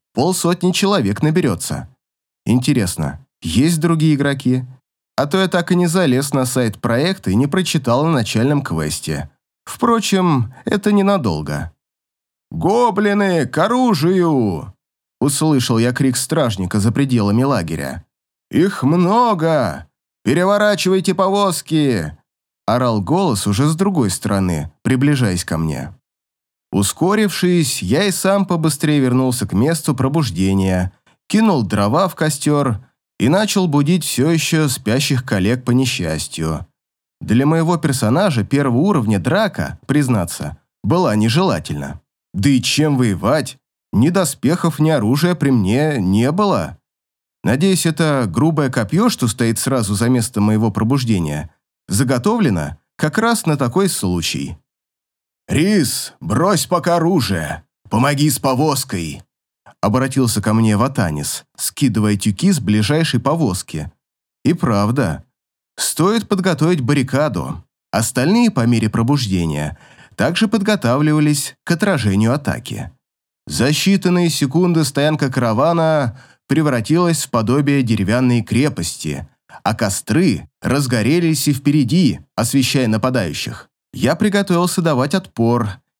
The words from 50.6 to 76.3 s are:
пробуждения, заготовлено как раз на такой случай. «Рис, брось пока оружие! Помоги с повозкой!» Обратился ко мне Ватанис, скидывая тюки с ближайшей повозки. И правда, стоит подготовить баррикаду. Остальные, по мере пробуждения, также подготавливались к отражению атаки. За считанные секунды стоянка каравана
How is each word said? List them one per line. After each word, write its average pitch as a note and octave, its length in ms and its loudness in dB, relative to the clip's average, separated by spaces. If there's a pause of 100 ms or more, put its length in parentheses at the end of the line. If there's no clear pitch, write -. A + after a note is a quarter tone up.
пробуждения, G#2 800 -2 (380)
заготовлено B2 880 0 (200)
как D3+ 200 -2
раз A3+ 300 0
на D3+ 100 0
такой C#3 320 0
случай. E2 720 -4 (920)
«Рис, F3 720 0
брось F3+ 460 0
пока F3 300 0
оружие! A2 680 0 (240)
Помоги C#3 400 2
с - 100 0
повозкой!» B2+ 840 -2 (580)
Обратился B2+ 640 0
ко G#2+ 100 0
мне A2 240 4
Ватанис, E2 720 -2 (100)
скидывая G#2+ 600 0
тюки G#2+ 360 0
с D3+ 80 0
ближайшей G#2+ 580 0
повозки. G2 720 -2 (540)
И D#3+ 80 2
правда, G#2+ 720 0 (540)
стоит G#3+ 500 0
подготовить F3 540 0
баррикаду. B2 840 -2 (260)
Остальные, G3 600 2
по A2+ 160 0
мере A2+ 240 2
пробуждения, F#2 880 -2 (380)
также F3 320 0
подготавливались D3+ 1160 0
к - 60 -6
отражению A#2+ 640 0
атаки. - 580 -8 (540)
За A3+ 240 0
считанные F3+ 580 2
секунды D#3+ 560 0
стоянка C#3+ 480 0
каравана C#3+ 880 0 (260)